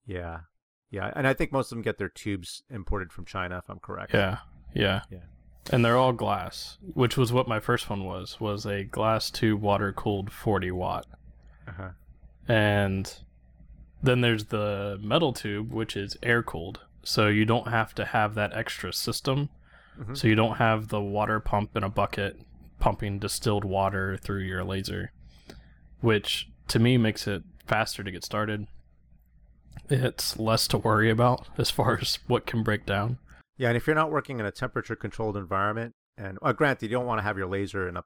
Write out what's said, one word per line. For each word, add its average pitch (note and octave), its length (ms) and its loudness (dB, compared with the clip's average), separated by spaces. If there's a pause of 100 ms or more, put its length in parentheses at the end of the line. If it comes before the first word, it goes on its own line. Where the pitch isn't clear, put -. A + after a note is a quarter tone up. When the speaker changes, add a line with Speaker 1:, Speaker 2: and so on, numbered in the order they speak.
Speaker 1:
Yeah, E2+ 360 -8 (500)
yeah, G2 240 -6
and C3 120 -2
I C3+ 60 4
think - 200 -2
most C3+ 180 -2
of A#2 60 -8
them A2+ 60 -8
get G#2+ 140 -2
their F#2+ 120 -4
tubes - 600 -8
imported G2 440 -4
from F#2 120 -12
China, F2+ 340 -6
if - 100 -16
I'm F#2+ 100 -14
correct. F#2+ 340 -6
Speaker 2:
Yeah, G2 260 2 (340)
yeah. G2 360 2
Speaker 1:
Yeah. F#2 100 -14 (520)
Speaker 2:
And A#2+ 140 6
they're A#2+ 120 6
all B2+ 160 6
glass, G2+ 680 -4
which C3 340 2
was B2 160 4
what B2 160 2
my A2 120 0
first - 300 -2
one G2+ 140 -4
was, F#2 360 -8
was G#2 260 -4
a G2+ 180 -2
glass A2 460 0
tube G#2+ 320 2
water-cooled G2+ 680 0
forty F#2+ 400 0
watt. F2+ 340 -4 (600)
Speaker 1:
Uh-huh. F#2 240 -12 (560)
Speaker 2:
And G2+ 680 4 (880)
then B2 200 4
there's A2+ 240 2
the G2+ 560 -2
metal C3 300 2
tube, G#2+ 400 -6
which A2 240 -4
is G2+ 280 -6
air-cooled, A2 580 0 (220)
so G#2+ 240 2
you G#2+ 180 6
don't A#2 220 2
have A2+ 280 0
to G2+ 100 -2
have G#2+ 300 0
that G#2 180 -2
extra G2 380 -6
system. C3+ 580 -2 (480)
Speaker 1:
Mm-hmm. B2 180 -10
Speaker 2:
So A2+ 120 2
you A2 80 8
don't A2 220 4
have A2 300 2
the G#2 140 -2
water G#2 380 0
pump G#2 380 -2
in G2+ 60 0
a G2+ 60 -2
bucket G2+ 500 -2 (400)
pumping G2+ 400 0
distilled G#2 460 0
water F#2+ 520 0
through G2 260 -6
your F#2 200 -4
laser, F#2+ 480 -6 (880)
which - 480 2 (200)
to A2+ 100 2
me A#2+ 180 8
makes A2 300 2
it G2 160 -4 (240)
faster G#2+ 360 0
to G2 60 -6
get F#2 140 -10
started. G#2+ 420 -2 (1200)
It's B2+ 500 0
less A2 300 2
to A#2+ 100 2
worry A2 320 6
about B2 360 4 (120)
as A2+ 100 2
far B2 300 2
as - 160 -2 (100)
what - 220 0
can A2 160 0
break G#2+ 240 0
down. G#2 320 0 (380)
Speaker 1:
Yeah, B2 100 0
and A#2+ 100 4
if A#2 100 -2
you're D#3 80 4
not D#3 140 2
working C#3 300 -2
in G#2 60 -2
a G2 60 -2
temperature-controlled A2 840 -4
environment, G#2 580 -2 (240)
and, F#2+ 240 -10
uh, C3 120 2
granted, C3+ 360 0
you A#2+ 80 0
don't B2 80 -2
wanna A2 180 -2
have G2+ 140 -2
your F#2+ 100 -2
laser F#2+ 420 -2
in F2 80 -8
a F2+ 80 -8